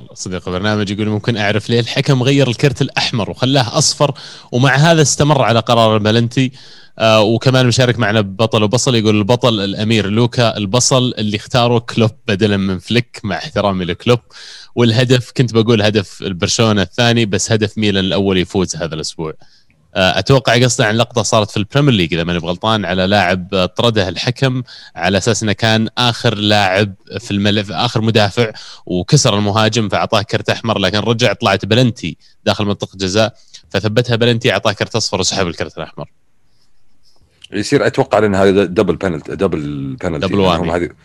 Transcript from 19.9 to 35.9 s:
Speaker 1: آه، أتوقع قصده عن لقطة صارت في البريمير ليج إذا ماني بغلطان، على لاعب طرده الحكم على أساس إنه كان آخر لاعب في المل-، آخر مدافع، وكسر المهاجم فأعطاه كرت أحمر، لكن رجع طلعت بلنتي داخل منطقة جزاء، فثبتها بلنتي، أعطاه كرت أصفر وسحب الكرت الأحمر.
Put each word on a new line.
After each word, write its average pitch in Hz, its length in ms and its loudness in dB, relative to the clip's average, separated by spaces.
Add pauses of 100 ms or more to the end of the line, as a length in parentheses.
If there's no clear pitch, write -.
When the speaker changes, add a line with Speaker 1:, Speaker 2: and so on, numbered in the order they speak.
Speaker 1:
آه، 92 240 2
أتوقع 120 440 2
قصده 123 240 2
عن 107 100 0
لقطة 117 260 -2
صارت 107 280 0
في - 60 -6
البريمير 135 380 0
ليج 87 200 0
إذا 82 100 -2
ماني 87 140 -4
بغلطان، 92 460 -2
على 92 220 -2
لاعب 92 680 0
طرده 110 320 0
الحكم 127 540 -4 (340)
على 92 220 0
أساس 110 240 0
إنه 104 100 0
كان 110 360 0 (100)
آخر 120 360 0
لاعب 104 600 2 (260)
في - 100 -12
المل-، 101 420 -2
آخر 113 280 -2
مدافع، 110 520 0 (340)
وكسر 101 520 0
المهاجم 107 500 0
فأعطاه 95 340 0
كرت 107 280 -4
أحمر، 104 280 -2
لكن 98 200 0
رجع 113 340 0
طلعت 98 320 -2
بلنتي 110 520 0 (280)
داخل 104 200 0
منطقة 101 320 -6
جزاء، 98 380 -2 (360)
فثبتها 110 460 -2
بلنتي، 117 360 0
أعطاه 101 200 0
كرت 107 240 -4
أصفر 101 240 -4
وسحب 95 260 -2
الكرت 82 320 -8
الأحمر. 76 320 -14 (1400)